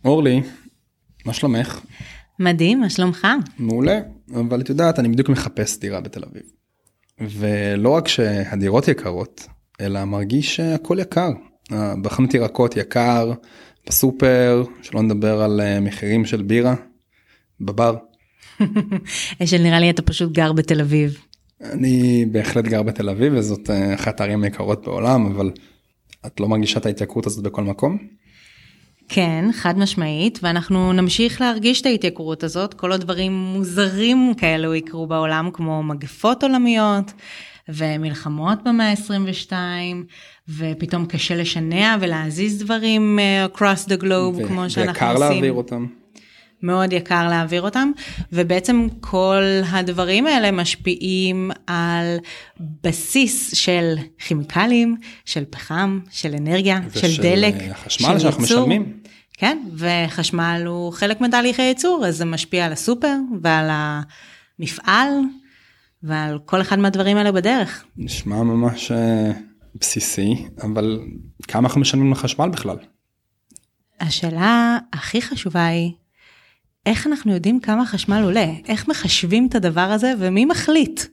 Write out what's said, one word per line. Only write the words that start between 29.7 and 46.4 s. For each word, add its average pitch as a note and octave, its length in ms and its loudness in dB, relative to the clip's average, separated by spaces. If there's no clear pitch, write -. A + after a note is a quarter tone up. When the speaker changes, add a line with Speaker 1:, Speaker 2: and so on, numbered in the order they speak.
Speaker 2:
משמעית, F#3 640 0
ואנחנו F3+ 500 2
נמשיך F#3 480 2
להרגיש A#3+ 400 2
את - 60 -4
ההתייקרות E3+ 580 -2
הזאת, F#3 300 -4
כל F3+ 180 -4
עוד F#3+ 80 0
דברים F#3 320 -4
מוזרים G3 1040 2
כאלו D#3+ 380 0
יקרו D#3+ 320 -6
בעולם, D#3+ 460 -2
כמו D#3+ 300 -4
מגפות D3+ 600 -2
עולמיות, A3+ 680 2
ומלחמות D#3 960 -2
במאה A#3 240 4
העשרים G3+ 380 0
ושתיים, F3+ 800 -6
ופתאום D#3+ 580 -4
קשה E3+ 280 -4
לשנע E3+ 640 0
ולהזיז E3+ 580 -2
דברים, G#3+ 600 2
אה, G3 360 2
across G3 340 0
the F#3 140 0
globe, F#3 340 0
Speaker 1:
ו-, G3 120 -4
Speaker 2:
כמו F#3 220 -4
שאנחנו - 220 0
Speaker 1:
ויקר A#2+ 200 0
Speaker 2:
עושים. C#3+ 180 4
Speaker 1:
להעביר C3+ 220 2
אותם. A#2+ 340 -4